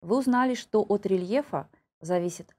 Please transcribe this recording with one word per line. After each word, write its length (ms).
Вы 140
узнали, 360
что 280
от 240
рельефа 640
зависит 580